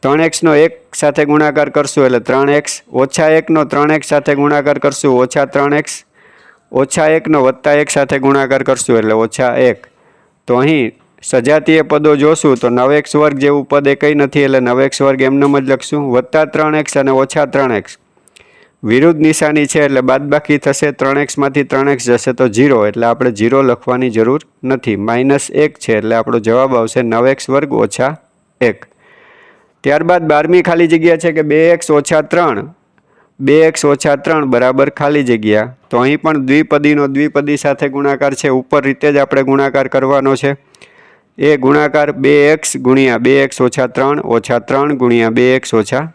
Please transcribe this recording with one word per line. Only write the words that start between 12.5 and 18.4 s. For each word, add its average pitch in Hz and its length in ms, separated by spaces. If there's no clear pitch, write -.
તો 123 80
નવ 127 300
એક્સ - 220
વર્ગ 143 220
જેવું 143 280
પદ 143 220
એ - 100
કંઈ 147 180
નથી, 139 260
એટલે 135 140
નવ 123 260
એક્સ - 140
વર્ગ 135 280
એમનેમ 139 300
જ 135 140
લખશું. 143 420
વત્તા 139 380
ત્રણ 151 280
એક્સ - 160
અને 135 140
ઓછા 135 420
ત્રણ 131 260
એક્સ. - 180